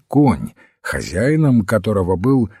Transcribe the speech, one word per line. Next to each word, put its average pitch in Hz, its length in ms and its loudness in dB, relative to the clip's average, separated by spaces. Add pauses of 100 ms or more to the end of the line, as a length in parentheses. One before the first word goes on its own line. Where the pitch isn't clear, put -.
конь, 123 440 2 (300)
хозяином 120 840 0
которого 95 520 0
был 120 340 0 (100)